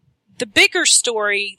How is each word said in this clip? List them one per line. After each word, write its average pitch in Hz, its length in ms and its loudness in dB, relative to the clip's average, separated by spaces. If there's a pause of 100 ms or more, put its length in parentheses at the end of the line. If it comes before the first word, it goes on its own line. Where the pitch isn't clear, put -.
(380)
the 247 80 -6
bigger 339 400 2
story, 202 720 -2